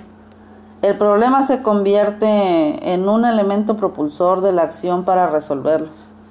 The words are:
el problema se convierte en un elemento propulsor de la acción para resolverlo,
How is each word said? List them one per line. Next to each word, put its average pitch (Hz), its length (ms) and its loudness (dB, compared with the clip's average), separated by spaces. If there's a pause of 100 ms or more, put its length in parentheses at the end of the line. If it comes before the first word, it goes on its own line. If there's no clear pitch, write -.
(800)
el 196 180 0
problema 233 460 2
se 262 180 0
convierte 202 1300 0
en 185 160 -2
un 226 160 2
elemento 214 520 0
propulsor 185 640 -2
de 196 100 2
la 175 120 2
acción 180 420 -4
para 180 240 2
resolverlo, 151 600 -2 (420)